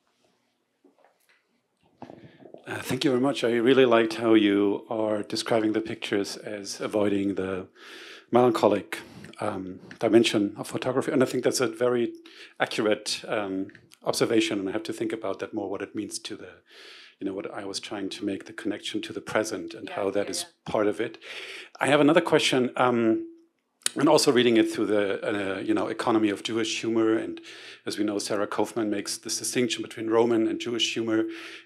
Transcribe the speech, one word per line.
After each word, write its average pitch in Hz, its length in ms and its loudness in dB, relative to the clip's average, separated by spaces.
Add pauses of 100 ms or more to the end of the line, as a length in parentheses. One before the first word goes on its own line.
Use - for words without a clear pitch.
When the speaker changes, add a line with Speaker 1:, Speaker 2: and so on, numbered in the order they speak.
(2750)
Speaker 1:
Uh, 110 160 -8
thank 127 220 -4
you 147 60 0
very 123 100 0
much. 139 220 -2
I 117 140 0
really 127 280 6
liked 113 300 4
how 117 200 4
you 101 540 4
are 107 360 -2
describing 110 480 0
the 107 80 0
pictures 107 560 -4
as 101 440 -12
avoiding 101 540 0
the 95 320 -4 (640)
melancholic, 113 720 4 (400)
um, 95 400 -6 (180)
dimension 107 580 4
of - 120 -10
photography. 127 420 -2
And 131 140 2
I - 20 4
think 127 160 -4
that's 131 180 2
a 123 60 2
very 117 460 0 (480)
accurate, - 680 0
um, 98 420 -4 (360)
observation, 113 560 0
and 95 80 -4
I 92 40 -4
have 107 120 -6
to - 80 -8
think 110 200 -6
about 101 280 -6
that 98 120 -8
more, 101 160 -6
what 98 140 -8
it - 120 -10
means 104 260 -8
to 104 160 -12
the, 92 140 -18 (680)
you 98 60 -6
know, 98 80 -4
what 101 180 -8
I 101 120 -10
was 98 160 -8
trying 98 300 -8
to - 140 -8
make 98 220 -4
the 85 60 -16
connection - 500 -6
to - 100 -10
the 101 80 -8
present 104 540 -4
and - 140 -14
Speaker 2:
Yeah, - 80 -12
Speaker 1:
how 101 140 0
that 101 160 0
Speaker 2:
yeah, - 40 -8
Speaker 1:
is - 160 -6 (200)
Speaker 2:
yeah. - 60 -4
Speaker 1:
part 107 140 2
of 104 140 0
it. 120 180 -6 (640)
I - 60 2
have 147 140 6
another 156 200 6
question, 139 560 2
um, 117 520 2 (680)
and 147 120 4
also 151 240 6
reading 120 240 6
it 110 160 6
through 107 140 -2
the, 101 680 0
uh, 98 40 -6
you 107 140 -2
know, 92 140 0
economy 110 420 2
of 95 120 -4
Jewish 113 380 -4
humor, 113 360 2
and - 240 -8 (460)
as 98 120 -6
we 104 60 0
know, 104 140 -2
Sarah 104 280 -2
Kaufman 107 440 -2
makes 101 260 -4
this - 220 -8
distinction - 440 -2
between 113 280 -8
Roman 113 380 4
and 101 120 -2
Jewish 117 320 -2
humor 113 320 0 (420)